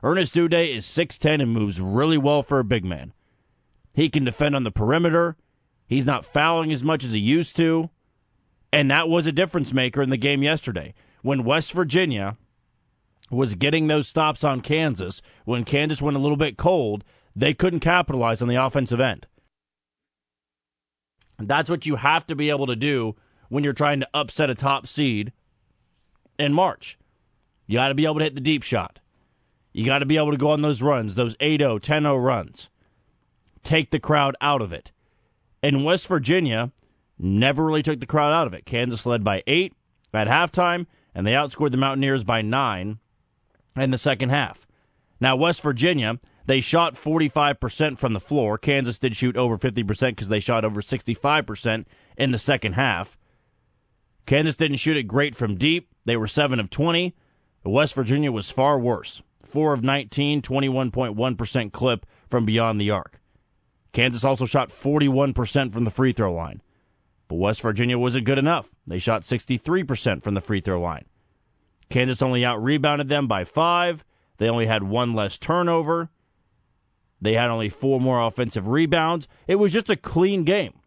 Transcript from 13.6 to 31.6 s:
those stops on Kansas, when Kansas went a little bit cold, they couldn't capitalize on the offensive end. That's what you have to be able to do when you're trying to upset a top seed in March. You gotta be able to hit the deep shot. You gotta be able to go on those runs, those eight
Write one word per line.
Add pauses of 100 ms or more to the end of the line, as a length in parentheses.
those
stops
on
Kansas, (240)
when
Kansas
went
a
little
bit
cold, (280)
they
couldn't
capitalize
on
the
offensive
end. (2000)
That's
what
you
have
to
be
able
to
do (320)
when
you're
trying
to
upset
a
top
seed (1080)
in
March. (680)
You
gotta
be
able
to
hit
the
deep
shot. (720)
You
gotta
be
able
to
go
on
those
runs,
those
eight